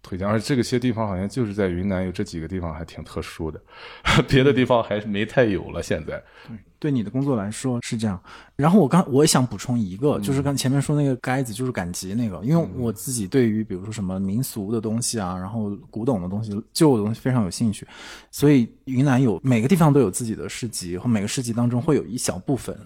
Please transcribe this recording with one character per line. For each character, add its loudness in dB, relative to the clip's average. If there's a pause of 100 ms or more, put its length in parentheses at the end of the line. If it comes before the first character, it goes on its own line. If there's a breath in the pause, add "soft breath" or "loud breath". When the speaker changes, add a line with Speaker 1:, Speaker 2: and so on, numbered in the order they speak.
Speaker 1:
推 -10
荐。 -4
而 2
这 -2
个 4
些 0
地 0
方 -2
好 -4
像 -4
就 -2
是 -4
在 2
云 -2
南 0
有 -4
这 -4
几 -8
个 -8
地 -6
方 -6
还 -10
挺 -14
特 -8
殊 -8
的， -14 (320 loud breath)
<laughs> 2
别 6
的 6
地 2
方 4
还 -4
没 -2
太 2
有 0
了 -6
现 -4
在。 -10 (260 loud breath)
Speaker 2:
对， -14 (220)
对 -2
你 0
的 -6
工 -2
作 0
来 -2
说 -4
是 -6
这 -2
样。 -2 (340 loud breath)
然 2
后 8
我 6
刚， 4
我 6
也 6
想 4
补 -4
充 -2
一 -2
个， 0
Speaker 1:
嗯。 -6
Speaker 2:
就 0
是 2
刚 0
前 0
面 2
说 0
那 2
个 0
该 -2
子， -6
就 -6
是 -2
赶 -4
集 -8
那 -2
个。 -8
因 2
为 0
我 -2
自 -8
己 -4
对 4
于 0
比 -8
如 -8
说 -8
什 -6
么 -2
民 -2
俗 -6
的 0
东 -2
西 -4
啊， -4
Speaker 1:
嗯。 -8
Speaker 2:
然 -8
后 -4 (200)
古 -8
董 0
的 -6
东 -4
西、 -8 (220)
旧 6
的 0
东 -2
西 -8
非 -2
常 2
有 -2
兴 0
趣， -10 (440 loud breath)
所 4
以 4 (140)
云 0
南 4
有， 2
每 2
个 2
地 6
方 6
都 6
有 4
自 -6
己 -4
的 -8
市 -8
集， -6
和 -4
每 2
个 -2
市 -4
集 -4
当 0
中 0
会 2
有 2
一 -8
小 -4
部 -2
分， -8